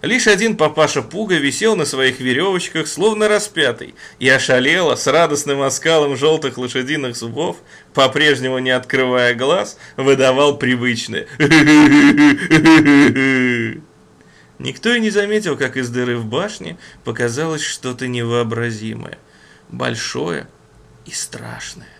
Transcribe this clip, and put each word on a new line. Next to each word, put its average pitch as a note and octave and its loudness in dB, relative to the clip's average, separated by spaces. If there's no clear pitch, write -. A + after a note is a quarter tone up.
Лишь A3+ 0
один G#3+ 2
папаша D3+ 0
Пуга F#3 -4
висел F3+ 0
на D#3+ -2
своих C3 -2
верёвочках, D#3 -2
словно G#3+ -2
распятый, E3 -4
и C3 0
ошалело, C3+ 2
с - -6
радостным C#3+ 0
оскалом D3 0
жёлтых C#3+ -2
лошадиных B2+ -6
зубов, C3+ -8
по-прежнему C3 0
не B2+ -2
открывая B2+ 0
глаз, C#3+ -2
выдавал C3+ 2
привычное: A#2+ -4
<laughs> - -
Никто C3 -4
и A#3+ 0
не A3 0
заметил, G3+ -2
как C3 -4
из B2+ -4
дыры B2 -4
в A#2 -8
башне E3 -8
показалось B2 -4
что-то B2+ -8
невообразимое, A#2 -6
большое B2 -8
и - -20
страшное. - -16